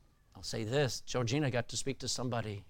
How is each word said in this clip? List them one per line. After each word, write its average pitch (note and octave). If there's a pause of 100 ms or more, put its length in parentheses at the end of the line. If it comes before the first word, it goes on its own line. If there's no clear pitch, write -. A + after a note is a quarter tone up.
(340)
I'll -
say A2+
this. C3+
Georgina B2+
got A#2+
to -
speak -
to B2
somebody A2